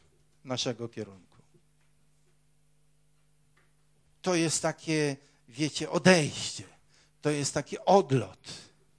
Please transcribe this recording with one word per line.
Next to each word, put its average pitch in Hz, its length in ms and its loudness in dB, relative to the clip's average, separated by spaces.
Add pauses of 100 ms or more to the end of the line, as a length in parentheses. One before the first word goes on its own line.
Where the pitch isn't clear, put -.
(440)
naszego 120 460 -6
kierunku. 98 480 -16 (2750)
To 180 140 0
jest 165 260 0
takie, 151 560 -2 (300)
wiecie, 147 420 -6
odejście. 165 760 2 (580)
To 147 80 -2
jest 147 240 -2
taki 156 320 -6
odlot. 135 540 2 (600)